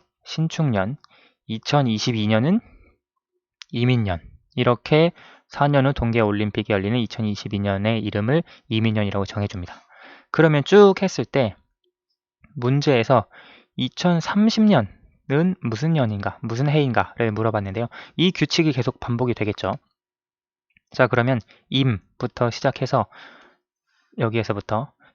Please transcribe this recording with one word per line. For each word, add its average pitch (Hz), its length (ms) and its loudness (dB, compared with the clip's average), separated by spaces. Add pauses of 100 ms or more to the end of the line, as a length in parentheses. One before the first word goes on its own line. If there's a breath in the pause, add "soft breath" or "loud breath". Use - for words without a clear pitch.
(240)
신축년, 139 720 -2 (500 soft breath)
이천이십이 113 800 0
년은 123 340 2 (1120 soft breath)
이민년. 117 500 0 (360)
이렇게 143 560 2 (360 loud breath)
사 143 200 0
년 139 180 4
후 143 60 2
동계올림픽이 107 800 -2
열리는 104 260 0
이천이십이 104 640 -4
년의 101 400 -2
이름을 107 420 -2 (260 soft breath)
이민년이라고 107 560 -2
정해줍니다. 98 500 -8 (560 loud breath)
그러면 156 340 2
쭉 202 380 8
했을 - 220 -4
때 120 320 -2 (960)
문제에서 131 720 2 (500 loud breath)
이천삼십 180 880 0
년은 165 960 0
무슨 117 320 -2
년인가, 107 500 -2
무슨 120 260 -4
해인가를 120 640 0
물어봤는데요. 107 540 -2 (300 loud breath)
이 180 160 2
규칙이 156 400 0
계속 127 280 -4
반복이 120 340 -2
되겠죠. 101 380 -4 (1200)
자, 127 160 2
그러면 120 340 0 (280 soft breath)
임부터 123 800 -2
시작해서 127 560 -2 (1120 loud breath)
여기에서부터 110 720 -4 (220 soft breath)